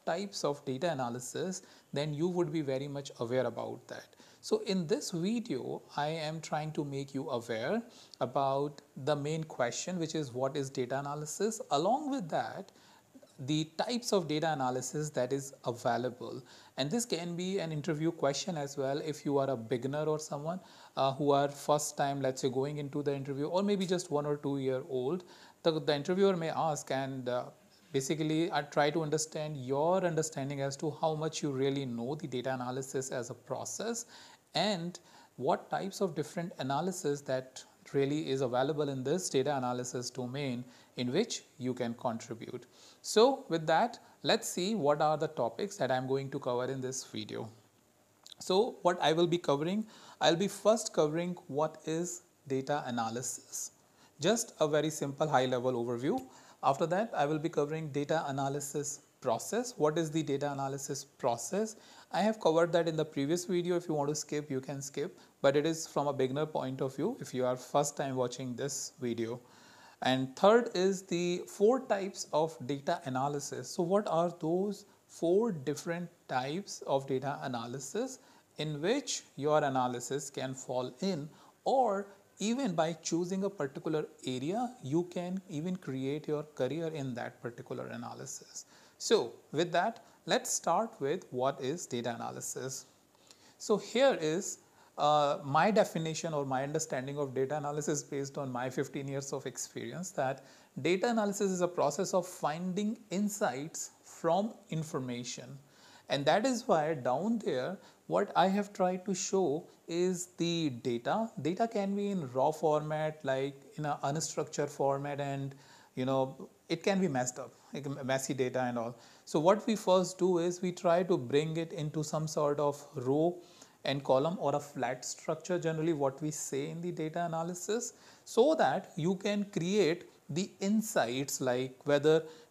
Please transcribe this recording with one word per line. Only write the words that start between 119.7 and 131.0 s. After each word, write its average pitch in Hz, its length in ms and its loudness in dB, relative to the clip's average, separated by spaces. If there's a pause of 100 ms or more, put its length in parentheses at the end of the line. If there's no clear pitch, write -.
first 185 440 2
do 180 180 4
is 175 240 0
we 185 100 0
try 175 320 4
to 175 140 2
bring 147 400 2
it 165 160 -4
into 151 300 -4
some 156 240 -2
sort 147 320 0
of 143 240 0 (120)
row 151 420 2 (460)
and 139 200 0
column 147 360 4
or 147 160 2
a 143 40 2
flat 131 460 -4
structure, - 540 -4
generally 160 340 0
what 139 280 0
we 151 80 -2
say 151 400 -4
in 165 120 -8
the 180 100 -4
data 160 340 -4
analysis, 175 680 -4 (300)
so 285 320 6
that - 400 2
you 175 200 2
can 202 300 0
create 175 600 2 (240)
the 175 300 -2
insights, 147 800 2